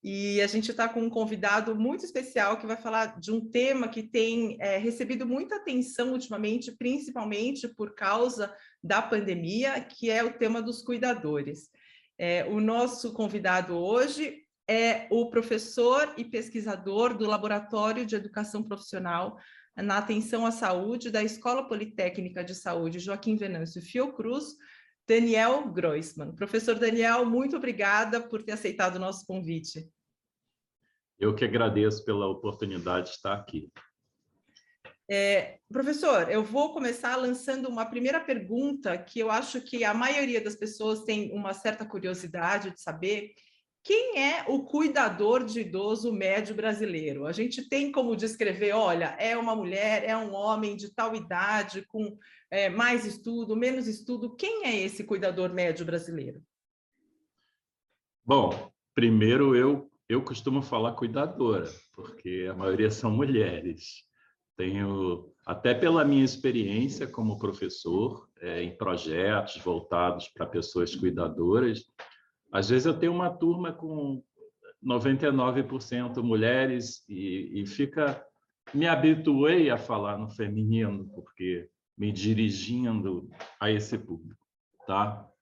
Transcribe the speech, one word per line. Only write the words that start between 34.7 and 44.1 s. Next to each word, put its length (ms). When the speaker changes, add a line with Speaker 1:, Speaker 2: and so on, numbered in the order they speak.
Speaker 1:
É, 560
professor, 640
eu 100
vou 320
começar 440
lançando 500
uma 180
primeira 360
pergunta 760
que 220
eu 100
acho 300
que 240
a 100
maioria 460
das 160
pessoas 480
tem 300
uma 200
certa 320
curiosidade 880
de 80
saber. 540
Quem 300